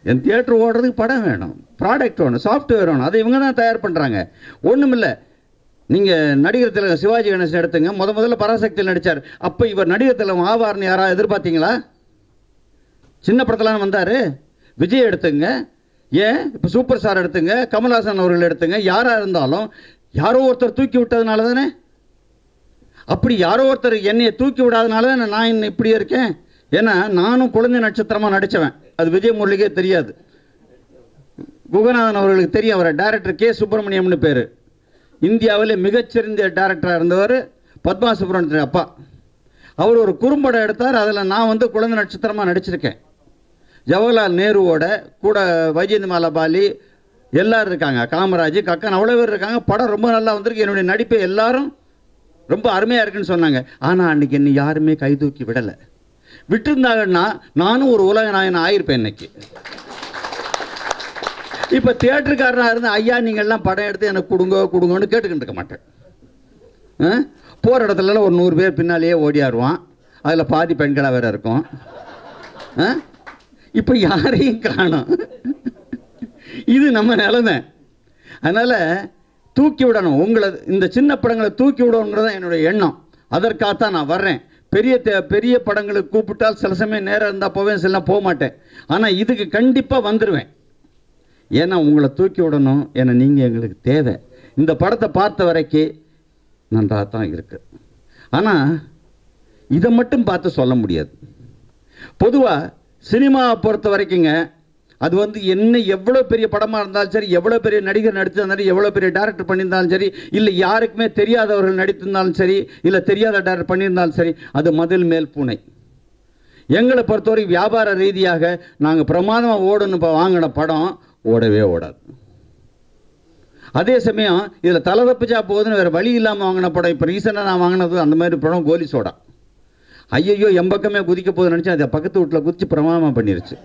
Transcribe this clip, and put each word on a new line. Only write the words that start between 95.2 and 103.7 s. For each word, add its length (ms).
வரைக்கும் 480
நன்றாக 360
தான் 280
இருக்கு. 280
ஆனா 480
இதை 220
மட்டும் 340
பார்த்து 260
சொல்ல 240
முடியாது. 360
பொதுவா 480
சினிமாவை 500
பொறுத்த 300